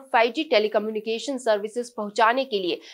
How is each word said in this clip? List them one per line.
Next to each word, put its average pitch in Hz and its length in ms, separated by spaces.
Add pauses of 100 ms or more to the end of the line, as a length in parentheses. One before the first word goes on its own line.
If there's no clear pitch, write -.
(120)
फ़ाइव 240 200
जी 302 120
टेलीकम्युनिकेशन 220 960
सर्विसेज 220 520
पहुंचाने 220 560
के 226 140
लिए 175 200 (140)